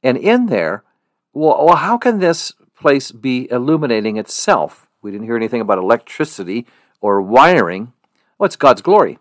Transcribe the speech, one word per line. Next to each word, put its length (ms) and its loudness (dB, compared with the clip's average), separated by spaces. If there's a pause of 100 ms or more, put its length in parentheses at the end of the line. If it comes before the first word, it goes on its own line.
And 160 -2
in 280 0
there, 380 -4 (480)
well, 320 0
well, 120 6
how 200 -2
can 220 -2
this 340 -2 (260)
place 320 0
be 400 -6
illuminating 680 -2
itself? 680 -2 (140)
We 100 -12
didn't 160 -12
hear 100 -4
anything 260 -4
about 160 -2
electricity 880 -4 (340)
or 220 0
wiring. 720 4 (440)
Well, 80 0
it's 100 -4
God's 260 4
glory. 380 2